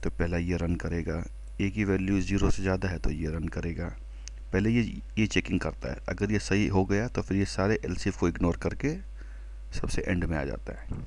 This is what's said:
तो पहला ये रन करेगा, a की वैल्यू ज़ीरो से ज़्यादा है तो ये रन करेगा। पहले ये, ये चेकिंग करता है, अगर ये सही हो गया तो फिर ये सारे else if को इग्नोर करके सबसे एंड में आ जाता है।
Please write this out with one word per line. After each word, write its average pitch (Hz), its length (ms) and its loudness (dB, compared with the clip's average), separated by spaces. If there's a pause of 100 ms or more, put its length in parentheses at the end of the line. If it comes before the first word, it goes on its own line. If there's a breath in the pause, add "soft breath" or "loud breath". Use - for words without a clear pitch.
तो 87 60 4
पहला 85 280 0
ये 87 200 2
रन 85 180 2
करेगा, 85 480 -2 (340)
a 98 140 2
की 104 120 0
वैल्यू 95 380 4
ज़ीरो 95 300 4
से - 100 4
ज़्यादा 95 280 2
है 87 100 -4
तो - 120 2
ये 78 180 -2
रन 80 200 -4
करेगा। 85 460 -4 (580 loud breath)
पहले 98 160 4
ये, 117 120 4 (360)
ये 110 100 4
चेकिंग 92 320 2
करता 71 300 -4
है, - 80 -6 (120)
अगर 101 220 0
ये 107 80 4
सही 98 280 2
हो 95 180 4
गया 101 220 2
तो - 140 -4
फिर 95 160 0
ये 98 80 4
सारे 98 400 2
else 87 220 -2
if 95 100 -2
को 92 100 2
इग्नोर 85 300 2
करके 131 360 -2 (800 loud breath)
सबसे - 300 -2
एंड 87 240 0
में 82 120 0
आ 71 60 0
जाता - 300 -6
है। - 340 -8